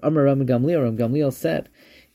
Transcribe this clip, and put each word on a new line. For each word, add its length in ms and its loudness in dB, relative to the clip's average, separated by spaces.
Amar 220 2
Ram 200 2
Gamliel, 380 0
Ram 140 -2
Gamliel 340 0
said, 380 -4